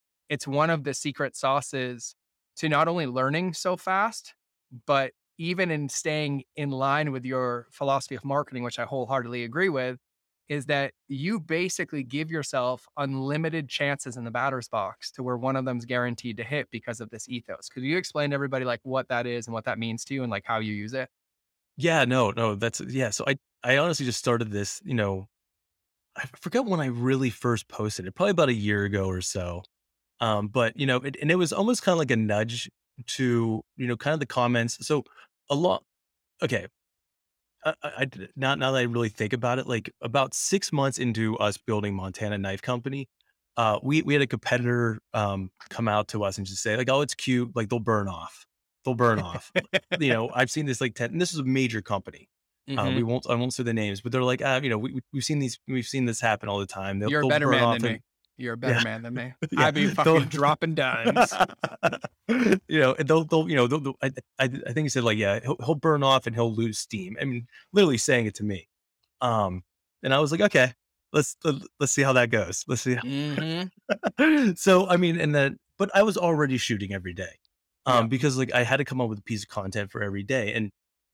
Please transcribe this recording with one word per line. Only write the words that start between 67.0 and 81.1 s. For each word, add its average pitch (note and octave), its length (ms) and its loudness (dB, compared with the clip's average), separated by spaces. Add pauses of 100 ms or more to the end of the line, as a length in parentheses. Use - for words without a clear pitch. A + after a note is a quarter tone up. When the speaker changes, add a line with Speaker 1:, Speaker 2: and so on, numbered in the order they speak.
Speaker 2:
I - 40 -2
mean, B2 220 -4 (260)
literally F3 260 6
saying A#2+ 280 2
it G#2 100 -4
to - 80 -6
me. G2+ 240 -4 (520)
Um, G#2 440 0 (380)
and C3+ 120 2
I C#3 60 6
was D3+ 120 2
like, E3+ 100 0
"Okay, C3 300 6 (400)
let's, - 320 2
let, D3+ 120 2 (240)
let's C#3+ 120 0
see C#3+ 100 4
how C3+ 120 4
that A#2+ 160 6
goes. A2 380 0
Let's C3 140 -2
see B2+ 140 0
how" A#2 60 -4
Speaker 1:
Mm-hmm. D3 640 -4 (500)
Speaker 2:
<laughs> C#4 380 4
So, F#3 320 6
I F3+ 80 4
mean, F3 240 2
and D3+ 140 2
then, C#3 240 2 (200)
but G3 160 0
I G3 80 8
was G#3 140 2
already D3+ 420 2
shooting G2+ 360 -2
every F2+ 200 -6
day, F2+ 240 -10 (480)
um, A#2+ 220 6
Speaker 1:
Yeah. - 0 -
Speaker 2:
because, C3 300 2
like, C3 160 0
I B2 80 4
had B2+ 160 2
to C#3+ 60 0
come C3 160 -4
up A#2+ 80 0
with G#2+ 100 -6
a G2+ 40 -16
piece G#2 200 -6
of G2+ 60 -14
content G2 420 -6
for A2 120 -8
every G2+ 200 -4
day. G#2 320 -2
And, G#2+ 160 -2 (440)